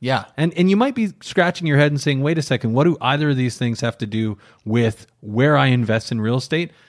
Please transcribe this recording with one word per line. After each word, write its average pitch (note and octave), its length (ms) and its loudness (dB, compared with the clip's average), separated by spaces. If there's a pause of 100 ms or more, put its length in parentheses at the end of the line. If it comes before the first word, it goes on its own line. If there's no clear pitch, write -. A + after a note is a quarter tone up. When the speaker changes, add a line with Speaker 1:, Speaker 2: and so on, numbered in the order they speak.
Speaker 1:
Yeah. B2 260 -2 (100)
Speaker 2:
And, D#3+ 180 0
and F3+ 160 4
you G3 60 4
might C4 180 0
be A3 180 -2 (100)
scratching F3 440 -2
your C#3+ 120 2
head D3 120 4
and C#3+ 100 -2
saying, C#3 200 0
"Wait D#3+ 180 0
a D3 40 -2
second, A#2 320 -2
what C#3 100 4
do E3+ 160 2
either C#3+ 300 0
of C3+ 60 2
these B2+ 220 -2
things A#2 220 -2
have A#2 180 -4
to A2+ 80 -6
do A2 320 -4 (260)
with A2 420 0 (140)
where B2+ 360 2
I C3+ 120 4
invest A2+ 440 0
in A2+ 80 -2
real A#2 160 0
estate?" D#3 340 -4 (180)